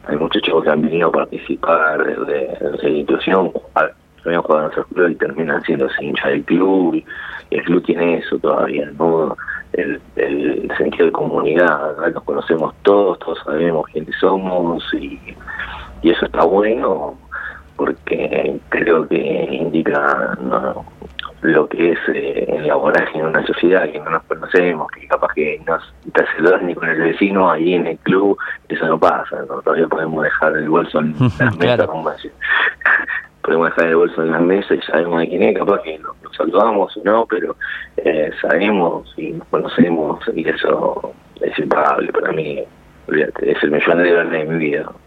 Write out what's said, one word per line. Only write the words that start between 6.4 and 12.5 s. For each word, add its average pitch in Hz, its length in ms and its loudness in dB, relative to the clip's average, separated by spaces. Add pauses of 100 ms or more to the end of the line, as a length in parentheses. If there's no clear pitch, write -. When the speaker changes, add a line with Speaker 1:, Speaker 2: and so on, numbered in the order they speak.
Speaker 1:
club, 92 520 2
y - 100 -4 (500)
el - 80 -2
club 87 220 2
tiene 85 320 2
eso - 200 -4
todavía, 73 600 0
¿no? 80 360 2 (360)
El, - 300 -4 (160)
el 71 600 -2
sentido - 280 2
de 80 60 4
comunidad, 78 840 0
¿verdad? 80 200 -2
Nos - 80 -8
conocemos 76 580 -2